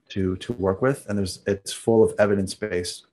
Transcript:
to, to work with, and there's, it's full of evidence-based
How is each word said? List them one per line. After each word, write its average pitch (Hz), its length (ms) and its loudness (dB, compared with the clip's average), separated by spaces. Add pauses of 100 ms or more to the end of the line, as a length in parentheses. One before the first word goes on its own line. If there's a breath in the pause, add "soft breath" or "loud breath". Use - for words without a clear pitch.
to, 92 280 -2
to - 180 -8
work 98 260 0
with, 135 280 0
and 104 100 -2
there's, 95 280 -4
it's - 260 -2
full 113 300 4
of 110 160 4
evidence-based 98 960 -2